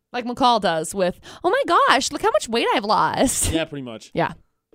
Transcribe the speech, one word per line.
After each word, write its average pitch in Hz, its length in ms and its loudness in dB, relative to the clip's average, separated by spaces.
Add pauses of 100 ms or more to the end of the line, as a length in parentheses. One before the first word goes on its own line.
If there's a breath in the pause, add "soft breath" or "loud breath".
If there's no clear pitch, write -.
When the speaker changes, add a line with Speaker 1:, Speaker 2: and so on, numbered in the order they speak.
(120)
Speaker 1:
Like 240 140 -6
McCall 240 340 2
does 160 360 -2
with, 185 240 -2 (240 loud breath)
"Oh 359 80 2
my 539 160 2
gosh, 349 440 4
look 302 120 -6
how 440 80 2
much 587 180 0
weight 233 240 0
I've 233 120 -2
lost." 190 680 0
Speaker 2:
Yeah, 160 140 -2
pretty 143 180 -10
much. 113 320 -14
Speaker 1:
Yeah. 165 220 -2
Speaker 2:
<laughs> - 40 -20 (340)